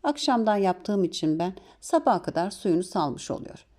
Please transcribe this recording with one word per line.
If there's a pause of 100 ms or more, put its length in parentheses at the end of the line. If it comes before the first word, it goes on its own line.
akşamdan
yaptığım
için
ben (260)
sabaha
kadar
suyunu
salmış
oluyor. (140)